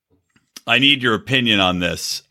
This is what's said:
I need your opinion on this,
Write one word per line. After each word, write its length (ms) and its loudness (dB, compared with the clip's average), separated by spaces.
I 140 2
need 240 2
your 120 2
opinion 440 0
on 200 2
this, 520 -6